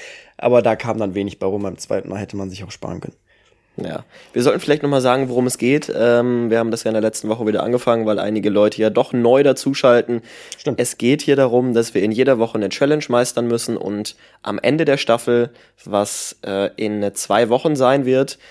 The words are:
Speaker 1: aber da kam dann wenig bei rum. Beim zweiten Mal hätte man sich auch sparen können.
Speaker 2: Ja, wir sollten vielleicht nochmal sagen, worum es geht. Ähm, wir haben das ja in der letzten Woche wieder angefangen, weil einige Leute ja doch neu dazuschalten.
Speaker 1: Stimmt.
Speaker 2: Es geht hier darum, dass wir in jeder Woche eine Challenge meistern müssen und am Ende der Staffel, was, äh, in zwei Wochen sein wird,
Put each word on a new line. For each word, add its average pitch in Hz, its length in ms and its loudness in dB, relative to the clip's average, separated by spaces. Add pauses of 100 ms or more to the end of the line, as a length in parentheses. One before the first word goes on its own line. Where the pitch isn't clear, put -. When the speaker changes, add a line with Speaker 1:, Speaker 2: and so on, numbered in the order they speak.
(380)
Speaker 1:
aber 120 240 4
da 110 120 2
kam 110 240 -6
dann 101 160 -4
wenig 98 240 -6
bei 95 80 -4
rum. 101 180 -2
Beim 92 120 -8
zweiten - 320 -6
Mal 95 120 -8
hätte 101 180 -10
man 98 100 -8
sich 98 160 -14
auch 90 60 -16
sparen - 300 -12
können. - 160 -14 (640)
Speaker 2:
Ja, 82 240 -10 (280)
wir 120 100 -2
sollten 139 160 2
vielleicht 147 240 0
nochmal 143 180 0
sagen, 127 280 0
worum 123 180 0
es 123 100 -2
geht. 139 400 0
Ähm, 120 540 2
wir 113 80 2
haben 113 140 -2
das 113 100 -6
ja 117 60 -2
in 110 60 0
der 110 60 0
letzten 107 280 -2
Woche 110 180 -2
wieder 107 160 0
angefangen, 117 440 0
weil 104 120 0
einige 104 320 -2
Leute 104 320 2
ja 107 80 2
doch 117 220 0
neu 123 320 4
dazuschalten. 123 760 2 (380)
Speaker 1:
Stimmt. 127 220 -4
Speaker 2:
Es - 180 -4
geht 131 240 2
hier 143 140 4
darum, 127 380 2
dass 113 200 0
wir 92 80 2
in 107 80 2
jeder 123 300 2
Woche 117 180 -2
eine 98 120 -2
Challenge 147 380 0
meistern 120 380 0
müssen 117 300 -2
und 104 400 -8 (260)
am 104 180 -6
Ende 156 240 2
der 139 120 2
Staffel, 120 540 0 (340)
was, - 600 -4
äh, 98 300 -2
in 104 400 -4
zwei 110 360 0
Wochen 143 260 0
sein 131 280 2
wird, 131 340 0 (120)